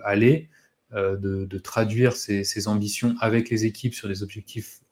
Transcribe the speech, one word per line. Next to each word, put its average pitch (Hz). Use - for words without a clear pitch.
aller, 117
heu, 98
de, 98
de 95
traduire 117
ses, 98
ses 104
ambitions 104
avec 113
les 110
équipes 113
sur -
des 98
objectifs -